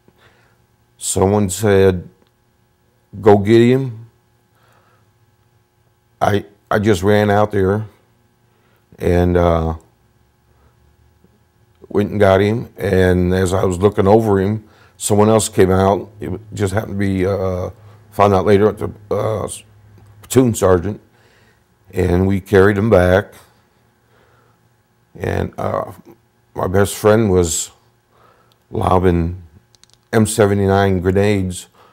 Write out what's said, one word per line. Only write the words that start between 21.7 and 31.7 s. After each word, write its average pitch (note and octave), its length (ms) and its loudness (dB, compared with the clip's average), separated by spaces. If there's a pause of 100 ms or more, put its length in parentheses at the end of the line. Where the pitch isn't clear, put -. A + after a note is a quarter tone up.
and F2+ 320 -2
we G2 140 -2
carried G2 380 2
him A2+ 120 -2
back. F2+ 440 2 (1900)
And, F#2 380 -6
uh, - 340 -8 (640)
my - 120 -4
best F#2+ 280 0
friend G#2+ 340 2
was F2+ 420 -2 (1000)
lobbing F2 720 0 (720)
M A2 120 2
seventy-nine G2 760 0
grenades F#2+ 640 -2 (260)